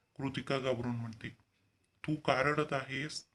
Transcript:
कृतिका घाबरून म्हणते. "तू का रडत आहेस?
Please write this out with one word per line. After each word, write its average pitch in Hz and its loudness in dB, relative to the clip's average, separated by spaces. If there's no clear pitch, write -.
कृतिका 139 -2
घाबरून 123 0
म्हणते. 113 -6
"तू 151 2
का 143 4
रडत 147 2
आहेस? 135 -4